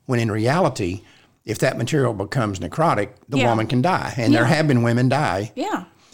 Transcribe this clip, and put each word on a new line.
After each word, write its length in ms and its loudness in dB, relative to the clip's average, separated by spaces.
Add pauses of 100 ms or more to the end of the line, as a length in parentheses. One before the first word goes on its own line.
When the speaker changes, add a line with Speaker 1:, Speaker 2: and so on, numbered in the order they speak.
Speaker 1:
when 120 0
in 120 0
reality, 680 0 (440)
if 140 -6
that 180 0
material 360 0
becomes 460 -4
necrotic, 500 -2 (200)
the 80 -2
Speaker 2:
Yeah. 120 2
Speaker 1:
woman 180 0
can 160 0
die. 340 -2
And 160 2
there 100 4
Speaker 2:
Yeah. 120 4
Speaker 1:
have 120 2
been 140 4
women 280 2
die. 460 0
Speaker 2:
Yeah. 280 -4 (300)